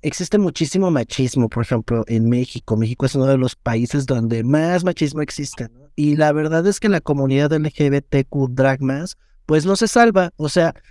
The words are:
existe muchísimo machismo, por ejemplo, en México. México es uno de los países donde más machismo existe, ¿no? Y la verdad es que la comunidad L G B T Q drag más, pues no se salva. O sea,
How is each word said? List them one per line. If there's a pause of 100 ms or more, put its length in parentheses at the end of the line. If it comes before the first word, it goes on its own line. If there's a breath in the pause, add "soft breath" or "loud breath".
existe
muchísimo
machismo,
por
ejemplo,
en
México.
México
es
uno
de
los
países
donde
más
machismo
existe,
¿no?
Y
la
verdad
es
que
la
comunidad
L
G
B
T
Q
drag
más, (280)
pues
no
se
salva.
O
sea, (180 soft breath)